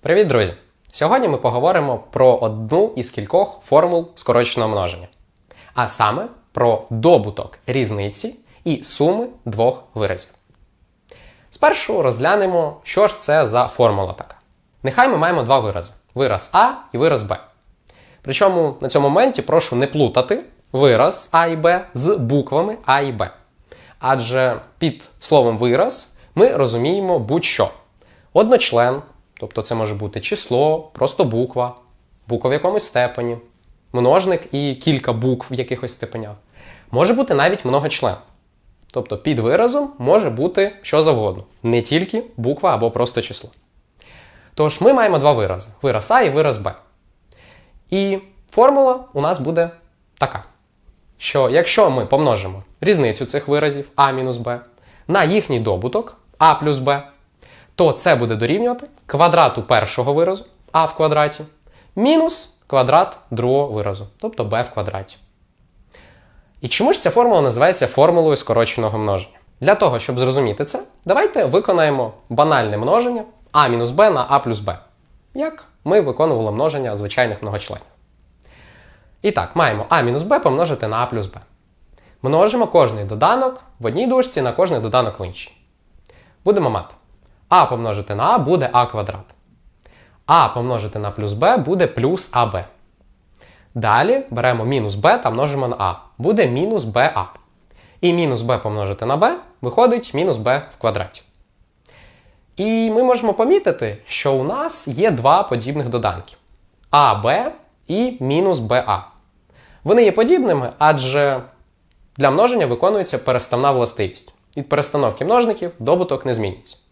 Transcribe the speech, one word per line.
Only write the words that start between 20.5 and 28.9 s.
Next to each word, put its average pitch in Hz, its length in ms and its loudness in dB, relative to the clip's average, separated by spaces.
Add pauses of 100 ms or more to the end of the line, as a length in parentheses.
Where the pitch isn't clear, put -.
вираз 135 600 2
А 165 140 4
і 165 100 -2
Б 175 380 0
з 156 220 0
буквами 143 680 -2
А 139 160 2
і 139 120 -4
Б. 98 180 -6 (680)
Адже 127 640 0 (180)
під 147 300 -4 (120)
словом 120 380 2
"вираз" 127 580 0 (180)
ми 208 140 6
розуміємо 160 720 0
будь-що. 117 520 -2 (640)
Одночлен, 151 680 2 (380)